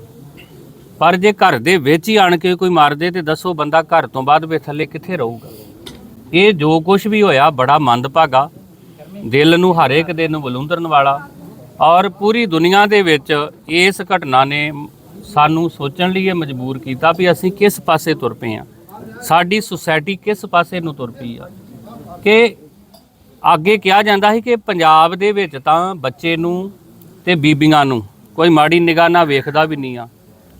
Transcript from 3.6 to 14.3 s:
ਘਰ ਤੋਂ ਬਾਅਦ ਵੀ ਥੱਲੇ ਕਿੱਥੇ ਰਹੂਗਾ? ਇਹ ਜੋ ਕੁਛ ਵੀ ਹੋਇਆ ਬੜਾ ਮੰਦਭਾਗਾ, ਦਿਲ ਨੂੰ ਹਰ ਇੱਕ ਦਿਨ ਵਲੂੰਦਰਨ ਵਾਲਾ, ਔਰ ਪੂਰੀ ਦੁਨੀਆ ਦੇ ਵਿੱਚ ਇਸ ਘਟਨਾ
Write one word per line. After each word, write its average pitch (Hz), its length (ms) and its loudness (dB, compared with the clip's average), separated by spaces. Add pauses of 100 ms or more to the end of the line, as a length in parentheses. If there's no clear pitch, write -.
ਘਰ 156 260 0
ਤੋਂ 131 160 -8
ਬਾਅਦ 156 220 2
ਵੀ 160 120 -4
ਥੱਲੇ 147 280 -8
ਕਿੱਥੇ 160 320 -10
ਰਹੂਗਾ? 117 320 -8 (840)
ਇਹ 202 200 4
ਜੋ 156 260 0
ਕੁਛ 190 280 0
ਵੀ 208 140 0
ਹੋਇਆ 156 280 4
ਬੜਾ 139 280 2
ਮੰਦਭਾਗਾ, 135 720 0 (760)
ਦਿਲ 151 340 2
ਨੂੰ 180 160 2
ਹਰ 143 160 2
ਇੱਕ 165 200 0
ਦਿਨ 160 260 -4
ਵਲੂੰਦਰਨ 151 500 -6
ਵਾਲਾ, 143 320 2 (640)
ਔਰ 175 280 2
ਪੂਰੀ 220 360 -2
ਦੁਨੀਆ 180 400 2
ਦੇ 208 160 2
ਵਿੱਚ 151 480 -2 (200)
ਇਸ 185 320 0
ਘਟਨਾ 156 440 0